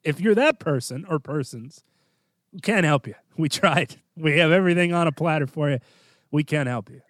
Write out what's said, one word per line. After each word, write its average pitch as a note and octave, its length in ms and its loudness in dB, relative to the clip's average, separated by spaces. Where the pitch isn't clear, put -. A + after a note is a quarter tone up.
if D3+ 180 -4
you're G#3 140 4
that C4+ 240 2
person C#3+ 500 -4
or D#3+ 100 -2
persons, C3+ 640 -10
we F#3 80 -16
can't F#3+ 260 2
help D3 200 2
you. G2+ 80 -12
We D#3 120 -2
tried. D#3 480 0
We D#3 220 0
have D#3+ 120 4
everything F3 420 4
on E3+ 140 2
a D#3 60 0
platter D#3 340 -2
for D3 240 -2
you. C3 80 -2
We D3+ 140 0
can't C#3+ 240 -2
help A#2+ 220 -8
you. - 200 -20